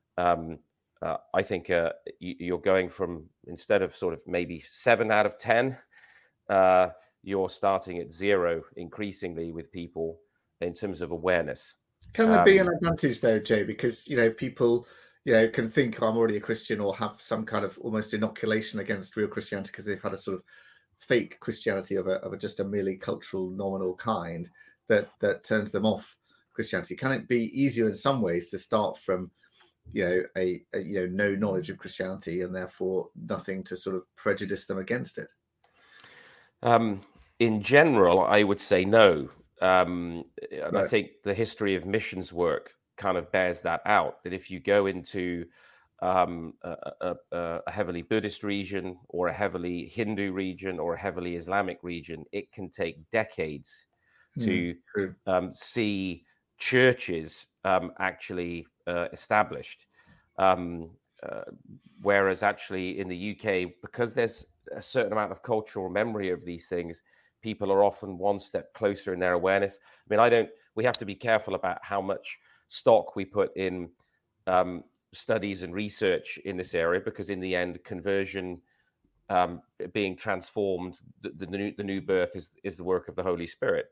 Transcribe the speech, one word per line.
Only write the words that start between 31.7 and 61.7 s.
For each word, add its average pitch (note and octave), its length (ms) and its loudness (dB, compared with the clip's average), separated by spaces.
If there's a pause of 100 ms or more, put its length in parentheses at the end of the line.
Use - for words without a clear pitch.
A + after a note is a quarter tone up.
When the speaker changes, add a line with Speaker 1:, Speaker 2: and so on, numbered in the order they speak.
Speaker 2:
Christianity F#2 640 -8
and F#2 140 -6
therefore F#2 600 -4
nothing F#2+ 500 -6
to F#2 120 -10
sort F#2 200 -6
of F#2 80 -8 (120)
prejudice G2+ 500 -2
them F#2+ 120 -4
against A2+ 400 -6
it? - 100 -12 (1300)
Speaker 1:
Um, A2+ 400 4 (360)
in A2 240 4
general, A2 580 8
I G#2 220 6
would G2+ 180 2
say F#2 240 4
no. F#2+ 440 8 (320)
Um, F2 640 2 (260)
and D2+ 260 -4
I G2 60 2
Speaker 2:
Right. - 80 -2
Speaker 1:
think - 320 -2
the G2+ 120 -2
history G#2+ 400 -2
of F2 100 -2
missions F#2+ 480 -4
work E2 420 -2 (220)
kind F#2+ 200 0
of E2 140 -6
bears F2+ 320 2
that E2+ 240 -2
out, F#2+ 380 2
that F2+ 80 -10
if F#2 180 -10
you F#2 80 -8
go G2+ 280 4
into, F2+ 600 -4 (540)
um, F2 640 0
a, - 380 -10
a, F2 160 -4 (160)
a, E2+ 340 -4
a - 40 -6
heavily F2 320 -4
Buddhist G#2 420 -2
region F#2+ 540 -4 (100)
or F2 200 -2
a E2 40 -2
heavily F2 540 -4
Hindu G#2 460 -4
region F#2 460 -6
or E2+ 160 -2
a E2+ 40 -6
heavily F2 360 -4
Islamic F2+ 480 -2
region, E2 500 -10
it G2+ 200 -8
can F#2 180 -10
take E2+ 280 -6 (120)
decades D#2+ 720 -6 (500)
Speaker 2:
Hmm, B2 100 -6
Speaker 1:
to, F2 320 0 (160)
Speaker 2:
true. G2 220 -4 (120)
Speaker 1:
um, F2+ 280 0
see G2 720 -4 (340)
churches, B2 880 2 (180)
um, F#2 340 2
actually, F2 680 -6 (200)
uh, F2 260 -2
established. - 760 -2 (500)
Um, F2 540 2 (320)
uh, - 220 -10 (580)